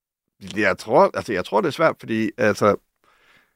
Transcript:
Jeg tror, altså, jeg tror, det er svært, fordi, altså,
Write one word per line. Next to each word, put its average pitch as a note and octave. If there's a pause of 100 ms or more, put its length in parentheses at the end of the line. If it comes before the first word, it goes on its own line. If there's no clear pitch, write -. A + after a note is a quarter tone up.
(580)
Jeg G2
tror, D#3
altså, G2
jeg F#2
tror, G3+
det F#3
er C3+
svært, D#3+
fordi, A2
altså, G#2 (800)